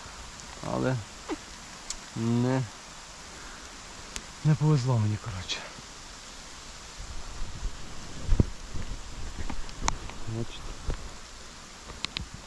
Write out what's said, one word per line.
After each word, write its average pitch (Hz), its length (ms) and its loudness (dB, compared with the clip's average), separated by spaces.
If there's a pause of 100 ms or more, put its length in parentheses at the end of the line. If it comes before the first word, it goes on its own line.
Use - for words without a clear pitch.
(720)
але 127 220 4 (1200)
не, 120 460 6 (1800)
не 151 100 10
повезло 131 440 6
мені, 107 260 6
коротше. 95 320 -4 (4000)
Бачите. - 240 -4 (1900)